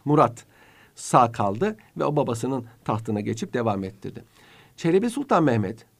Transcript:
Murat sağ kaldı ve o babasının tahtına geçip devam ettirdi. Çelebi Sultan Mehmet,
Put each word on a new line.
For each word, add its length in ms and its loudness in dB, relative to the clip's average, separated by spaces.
Murat 400 4
sağ 380 4
kaldı 440 -2
ve 80 -2
o 120 0
babasının 480 -2
tahtına 360 -4
geçip 340 -6
devam 300 -2
ettirdi. 400 -12
Çelebi 340 2
Sultan 340 0
Mehmet, 420 0